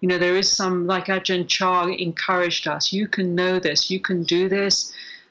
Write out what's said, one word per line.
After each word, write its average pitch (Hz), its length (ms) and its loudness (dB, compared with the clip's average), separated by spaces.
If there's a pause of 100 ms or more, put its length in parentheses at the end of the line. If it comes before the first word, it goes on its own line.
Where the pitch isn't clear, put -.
You 185 80 2
know, 180 100 2
there 180 180 4
is 196 160 0
some, 185 340 0
like 180 200 0
Ajahn 185 420 0
Chah 180 400 2
encouraged 175 800 -2
us, 147 240 -2
"You 202 160 -2
can 180 260 0
know 185 240 2
this, 175 320 0
you 185 80 -2
can 180 260 -2
do 175 220 2
this." 196 460 0 (380)